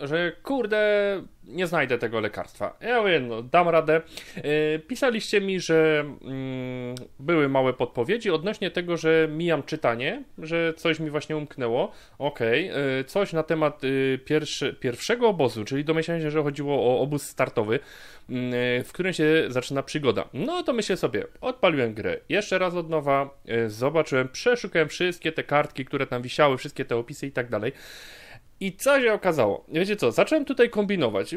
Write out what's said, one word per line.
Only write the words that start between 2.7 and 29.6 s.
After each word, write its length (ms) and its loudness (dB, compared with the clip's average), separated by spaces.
Ja 200 0
mówię, 180 4
no 240 -6
dam 260 4
radę. 320 4
E, 440 0
pisaliście 600 0
mi, 180 -2
że, 460 4
mm, 760 -6
były 300 2
małe 240 4
podpowiedzi 580 -2
odnośnie 400 -2
tego, 260 -2
że 340 4
mijam 320 0
czytanie, 600 -2
że 360 -2
coś 260 -2
mi 100 -4
właśnie 280 -4
umknęło. 540 -2
Okej, 520 0
e, 340 -2
coś 300 -2
na 100 0
temat, 400 0
y, 420 0
pierwszy-, 480 -2
pierwszego 540 0
obozu, 380 2
czyli 200 -4
domyślałem 380 0
się, 80 -2
że 120 0
chodziło 320 -2
o 260 4
obóz 220 -2
startowy, 560 0
mm, 240 -4
e, 300 0
w 80 -14
którym 220 -4
się 120 2
zaczyna 360 -2
przygoda. 500 0
No 300 -4
to 100 0
myślę 240 -2
sobie, 280 -2
odpaliłem 520 2
grę 240 -4
jeszcze 280 -2
raz 160 0
od 160 -4
nowa, 400 0
e, 220 0
zobaczyłem, 600 0
przeszukałem 600 0
wszystkie 420 -2
te 120 -4
kartki, 420 0
które 220 -4
tam 140 -4
wisiały, 360 2
wszystkie 280 -8
te 120 -2
opisy 300 -6
i 40 -8
tak 180 -4
dalej. 220 -2
I 140 -6
co 280 2
się 120 4
okazało? 560 2